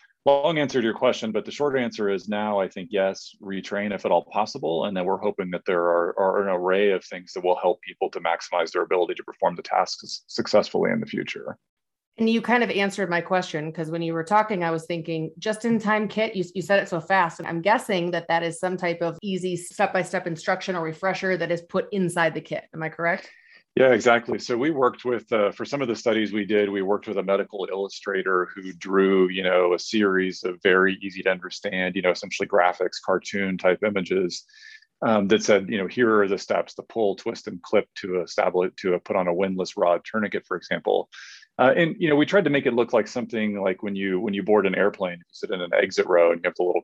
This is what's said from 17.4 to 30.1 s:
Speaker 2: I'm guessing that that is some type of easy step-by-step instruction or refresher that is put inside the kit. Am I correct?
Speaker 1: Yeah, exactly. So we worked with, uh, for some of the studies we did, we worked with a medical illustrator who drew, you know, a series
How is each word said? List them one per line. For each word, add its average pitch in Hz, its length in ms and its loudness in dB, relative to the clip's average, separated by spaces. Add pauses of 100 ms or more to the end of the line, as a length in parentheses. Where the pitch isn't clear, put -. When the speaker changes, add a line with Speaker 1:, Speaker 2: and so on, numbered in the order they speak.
Speaker 2:
I'm 170 140 -4
guessing 190 480 2
that 170 180 -4
that 170 140 2
is 165 180 -4
some 185 160 -4
type 175 240 -4
of 165 220 -2
easy 185 340 -4
step-by-step 185 720 -2
instruction 185 500 -4
or 165 80 -4
refresher 185 540 -2
that 165 120 -4
is 170 120 -2
put - 280 -4
inside 170 440 0
the 160 80 -8
kit. - 220 -8 (100)
Am 160 80 -10
I 160 80 -6
correct? 170 400 -4 (460)
Speaker 1:
Yeah, 131 160 8
exactly. 117 460 4
So 117 200 -4
we 139 120 0
worked 127 360 0
with, 123 260 -4
uh, 104 200 2
for 113 120 -10
some 143 160 -4
of 131 80 -2
the 113 80 -2
studies 107 380 0
we 104 100 -2
did, 104 240 2
we 98 140 -2
worked 101 260 -2
with 101 80 -6
a 98 60 0
medical 98 500 -2
illustrator 95 840 -2
who 95 200 -12
drew, 95 560 4
you 95 120 -4
know, 90 300 4
a 85 60 4
series 95 640 0